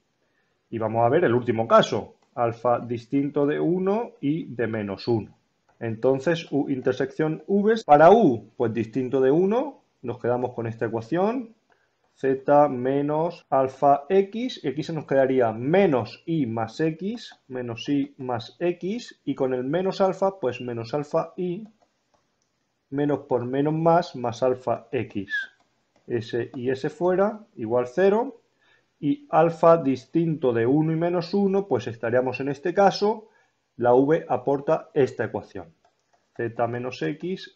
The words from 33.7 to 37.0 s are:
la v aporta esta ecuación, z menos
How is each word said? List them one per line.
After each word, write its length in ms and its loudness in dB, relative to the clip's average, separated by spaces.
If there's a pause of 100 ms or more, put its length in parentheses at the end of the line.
la 160 4
v 340 4
aporta 640 -2
esta 320 0
ecuación, 480 -12 (640)
z 320 -4
menos 340 -8